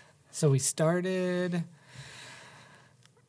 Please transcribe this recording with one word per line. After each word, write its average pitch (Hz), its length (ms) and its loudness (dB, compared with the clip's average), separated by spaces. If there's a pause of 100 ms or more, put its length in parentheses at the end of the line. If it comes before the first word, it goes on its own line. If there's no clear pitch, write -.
(320)
So 156 180 2
we 135 100 4
started, 180 1040 0 (1700)